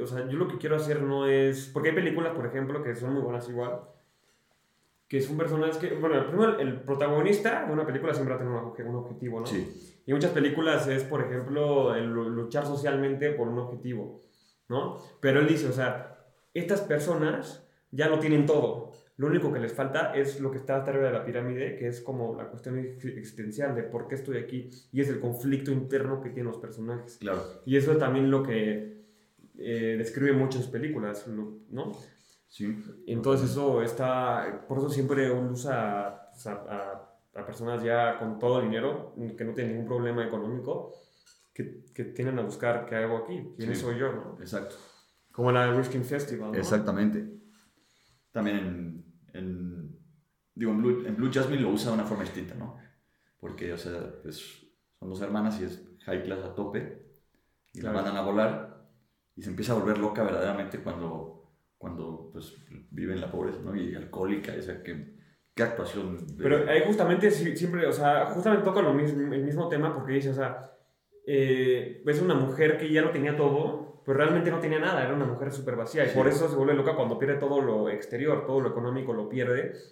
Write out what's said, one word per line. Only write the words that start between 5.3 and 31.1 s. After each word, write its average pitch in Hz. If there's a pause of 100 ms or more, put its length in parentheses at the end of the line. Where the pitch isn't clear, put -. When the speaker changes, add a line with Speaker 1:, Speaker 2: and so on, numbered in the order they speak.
Speaker 1:
personas 156
que, 175
bueno, 151
primero 208
el 127
protagonista 151
de 156
una 151
película 147
siempre 131
va 123
a 123
tener 123
un 117
obje-, 117
un 123
objetivo, 120
¿no? 113
Speaker 2:
Sí. -
Speaker 1:
Y 131
muchas 165
películas 147
es, 135
por 135
ejemplo, 135
el 117
lu-, 117
luchar 117
socialmente 139
por 117
un 120
objetivo, 123 (480)
¿no? - (220)
Pero 139
él 156
dice, 143
o 123
sea, - (340)
estas 175
personas 156 (240)
ya 147
lo 156
tienen 156
todo. - (240)
Lo 139
único 160
que 123
les 113
falta 135
es 139
lo 135
que 135
está 135
hasta 139
arriba 135
de 123
la 113
pirámide, 127
que 120
es 120
como 117
la 110
cuestión 127
ex-, 127
existencial 120
de 113
por -
qué 135
estoy 127
aquí, 123 (200)
y 131
es 139
el -
conflicto 135
interno 135
que 123
tienen 123
los 113
personajes. 113
Speaker 2:
Claro. 98 (220)
Speaker 1:
Y 131
eso 139
es 151
también 135
lo 135
que, 107 (540)
eh, 113
describe 135
muchas 127
películas, 117